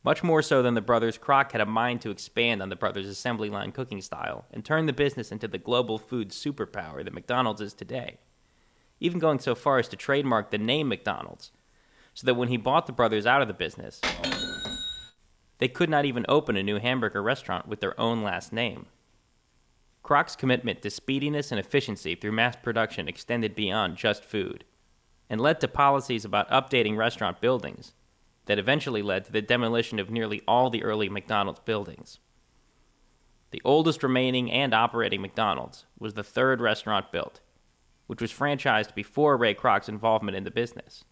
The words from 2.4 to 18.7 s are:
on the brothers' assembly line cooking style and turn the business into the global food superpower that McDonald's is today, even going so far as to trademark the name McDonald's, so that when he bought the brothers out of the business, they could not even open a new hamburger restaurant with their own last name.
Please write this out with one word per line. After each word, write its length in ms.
on 80
the 60
brothers' 320
assembly 420
line 220
cooking 300
style 500
and 140
turn 220
the 60
business 380
into 160
the 100
global 400
food 320
superpower 760
that 100
McDonald's 480
is 120
today, 460
even 180
going 220
so 160
far 240
as 80
to 80
trademark 560
the 80
name 300
McDonald's, 600
so 120
that 100
when 140
he 80
bought 280
the 80
brothers 320
out 160
of 60
the 60
business, 480
they 120
could 200
not 160
even 220
open 280
a 60
new 160
hamburger 460
restaurant 440
with 120
their 200
own 220
last 320
name. 320